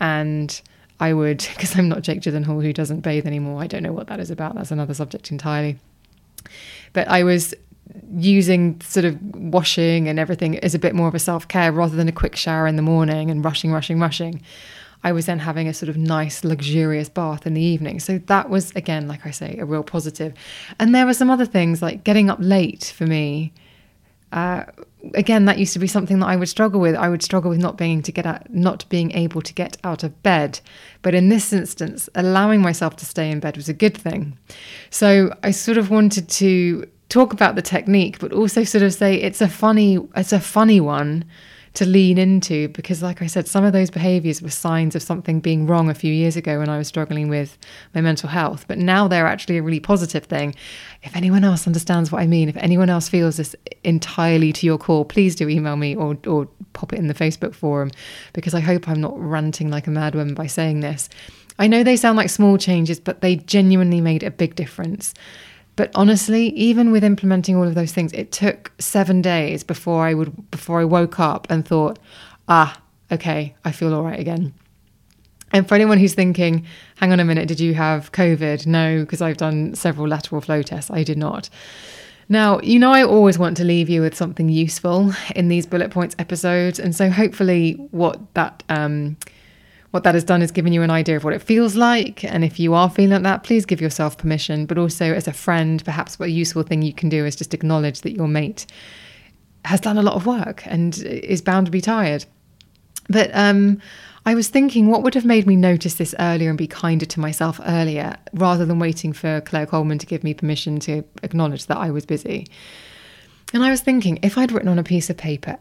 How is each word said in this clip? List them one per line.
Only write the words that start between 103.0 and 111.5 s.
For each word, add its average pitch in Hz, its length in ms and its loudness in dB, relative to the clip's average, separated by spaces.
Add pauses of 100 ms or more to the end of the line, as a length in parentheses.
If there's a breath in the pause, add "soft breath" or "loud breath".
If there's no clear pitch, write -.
But, 208 260 2
um, 202 440 4 (500 loud breath)
I 226 60 4
was 226 140 0
thinking, 240 400 4
what 220 160 4
would 254 100 2
have 247 100 0
made 220 220 4
me 196 80 6
notice 180 400 2
this - 240 -4
earlier 170 300 0
and 156 100 -2
be 160 80 -2
kinder 160 400 -2
to 165 140 -6
myself 160 440 -4
earlier, 160 520 -2 (180)
rather 175 320 2
than 170 140 0
waiting 165 320 -2
for 156 300 -4
Claire 151 240 -4
Coleman 151 320 -2
to - 80 -10
give 165 180 -6
me 151 100 -4
permission 151 460 -4
to 151 240 -6 (180)
acknowledge 151 440 -4